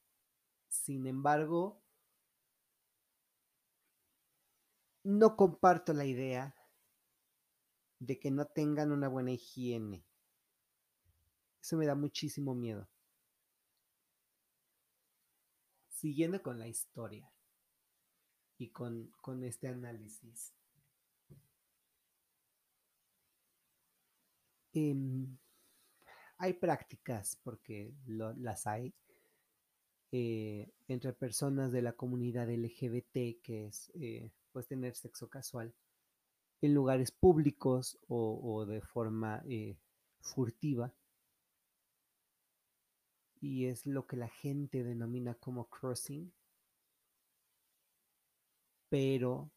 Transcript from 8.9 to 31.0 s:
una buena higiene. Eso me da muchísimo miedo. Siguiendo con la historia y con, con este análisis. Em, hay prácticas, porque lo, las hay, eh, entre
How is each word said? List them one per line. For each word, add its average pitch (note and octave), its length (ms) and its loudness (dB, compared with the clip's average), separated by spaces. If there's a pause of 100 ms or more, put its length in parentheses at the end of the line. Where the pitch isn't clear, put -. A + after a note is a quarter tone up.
una C#3+ 160 0
buena B2+ 240 -2
higiene. A#2 720 -6 (1600)
Eso - 140 -2
me D#3 100 4
da C#3+ 80 4
muchísimo C#3+ 600 -2
miedo. A2 340 -4 (3000)
Siguiendo E3 540 0
con B2 160 -6
la A2+ 100 -10
historia A2 640 -10 (1200)
y A#2+ 140 -12
con, A#2 400 -8 (100)
con B2+ 220 -10
este B2 260 -8
análisis. A#2 840 -14 (4000)
Em, C3+ 640 -2 (1000)
hay F#3 160 0
prácticas, - 880 -2
porque A2 500 -10 (140)
lo, A2 280 -4
las A#2 340 -6
hay, A#2 260 -4 (1160)
eh, A2 600 -4 (140)
entre B2+ 260 -4